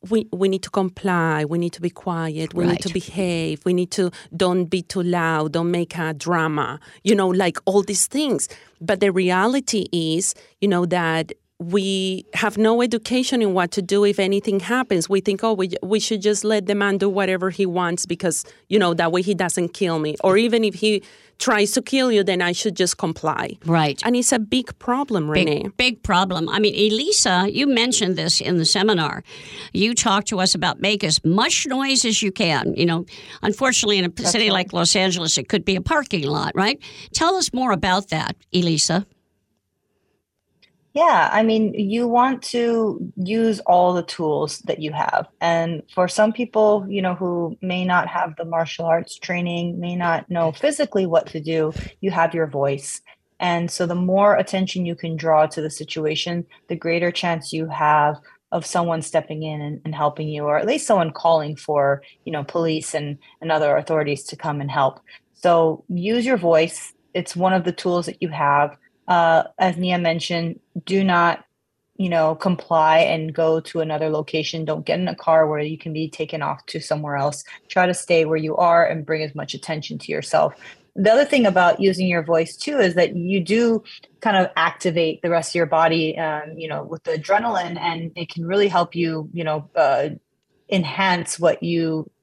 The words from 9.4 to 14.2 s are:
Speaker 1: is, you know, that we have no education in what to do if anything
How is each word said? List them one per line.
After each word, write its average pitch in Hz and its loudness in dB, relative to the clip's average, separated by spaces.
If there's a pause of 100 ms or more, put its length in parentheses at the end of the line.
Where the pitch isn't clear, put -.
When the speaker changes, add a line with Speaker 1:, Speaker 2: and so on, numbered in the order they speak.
Speaker 1:
is, 165 -2 (260)
you 202 2
know, 180 2
that 165 0 (280)
we 190 -2 (120)
have 214 -2
no 226 2
education 240 0
in 202 2
what 180 0
to 202 -2
do 202 2
if 202 0
anything 196 0